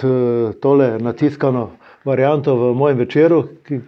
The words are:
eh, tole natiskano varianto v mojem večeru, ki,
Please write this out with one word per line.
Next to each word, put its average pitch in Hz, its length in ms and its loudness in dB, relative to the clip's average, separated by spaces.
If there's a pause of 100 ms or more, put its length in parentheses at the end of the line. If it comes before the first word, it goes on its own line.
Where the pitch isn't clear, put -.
eh, 120 560 0
tole 135 380 2
natiskano 127 720 -2 (340)
varianto 135 520 0
v 120 180 0
mojem 139 240 0
večeru, 151 440 2 (240)
ki, 135 220 -6